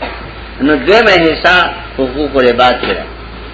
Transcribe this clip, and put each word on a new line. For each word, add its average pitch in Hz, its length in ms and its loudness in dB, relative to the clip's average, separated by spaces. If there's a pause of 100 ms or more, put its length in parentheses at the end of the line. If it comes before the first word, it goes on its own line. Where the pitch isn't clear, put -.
(600)
نو 143 160 4
دویمه 196 380 4 (100)
حصہ 170 320 2 (420)
حقوق 135 380 -2
العباد 123 460 4
کې - 160 -2
ده. - 60 -10 (500)